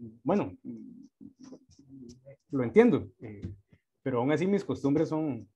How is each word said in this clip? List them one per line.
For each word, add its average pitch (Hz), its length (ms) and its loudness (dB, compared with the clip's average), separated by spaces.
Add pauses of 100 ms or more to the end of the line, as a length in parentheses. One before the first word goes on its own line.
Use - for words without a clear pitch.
(220)
Bueno, 147 340 0 (1900)
lo 135 120 0
entiendo, 156 460 6 (120)
eh, 107 220 -14 (600)
pero 123 180 0
aún 135 120 2
así 156 140 2
mis 202 180 2
costumbres 143 440 0
son, 147 480 -4